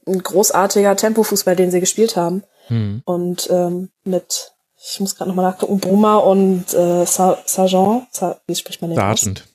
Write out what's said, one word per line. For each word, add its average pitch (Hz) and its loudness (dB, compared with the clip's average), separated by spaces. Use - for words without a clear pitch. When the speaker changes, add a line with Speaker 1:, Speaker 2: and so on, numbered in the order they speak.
Speaker 1:
ein 185 -2
großartiger 196 2
Tempofußball, 214 0
den 180 2
sie 180 2
gespielt 214 0
haben. 175 -2
Speaker 2:
Mhm. 110 -4
Speaker 1:
Und, 175 -4
ähm, 180 0
mit, - -6
ich - -14
muss 196 -4
grad 175 -8
nochmal 185 0
nachgucken, 190 -2
Bruma 214 4
und, 190 2
äh, 175 2
Sa-, 185 2
Sargent, 190 0
Sa-, - -6
wie 170 -6
spricht - -10
man 170 -6
den 165 -2
aus? 104 0
Speaker 2:
Sargent. 98 -6